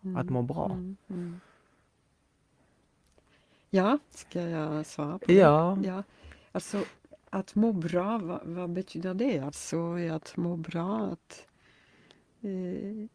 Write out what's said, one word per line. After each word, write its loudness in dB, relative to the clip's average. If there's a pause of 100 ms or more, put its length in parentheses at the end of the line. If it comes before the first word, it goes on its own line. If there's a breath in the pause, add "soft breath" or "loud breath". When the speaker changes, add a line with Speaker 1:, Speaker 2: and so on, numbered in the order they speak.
Speaker 1:
Mm, -4
Speaker 2:
att -2
må 2
bra. -2
Speaker 1:
mm, -6 (120)
mm. -8 (2250 soft breath)
Ja, 4 (120)
ska -8
jag -4
svara -6
på -14
det? 10
Speaker 2:
Ja. 10
Speaker 1:
Ja. -4 (500 soft breath)
Alltså, -4 (460)
att -6
må 4
bra, 0
vad, -6
vad -6
betyder -6
det? 0
Alltså, -4 (180)
att -8
må -2
bra, -4 (140)
att, -16 (960 soft breath)
eh, -6